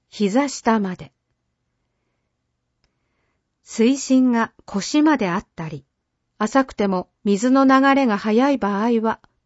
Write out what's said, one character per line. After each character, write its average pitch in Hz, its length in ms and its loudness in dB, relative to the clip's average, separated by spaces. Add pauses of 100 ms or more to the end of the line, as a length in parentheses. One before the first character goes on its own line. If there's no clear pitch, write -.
膝 220 400 0
下 226 300 -2
ま 190 160 -6
で。 - 180 -20 (2500)
水 240 340 0
深 262 340 2
が 226 220 -2 (120)
腰 294 380 -2
ま 302 140 4
で 214 120 -4
あ 170 80 -2
っ 214 80 -10 (100)
た 160 140 -10
り、 151 160 -14 (540)
浅 262 260 0
く - 80 -16
て 208 140 0
も 185 220 -4 (140)
水 208 280 0
の 269 140 4
流 262 160 4 (120)
れ 277 140 2
が 208 100 0
速 220 320 0
い 277 80 0
場 202 260 -4
合 233 180 0
は、 220 180 -4 (260)